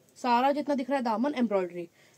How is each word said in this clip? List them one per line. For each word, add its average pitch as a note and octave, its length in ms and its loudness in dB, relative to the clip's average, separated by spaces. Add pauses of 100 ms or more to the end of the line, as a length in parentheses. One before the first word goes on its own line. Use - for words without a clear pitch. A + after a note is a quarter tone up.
(160)
सारा B3 360 2
जितना C#4+ 220 -2
दिख B3+ 160 -4
रहा C#4 80 2
है A#3+ 60 -2
दामन A#3+ 300 0
embroidery, F#3 540 -2 (300)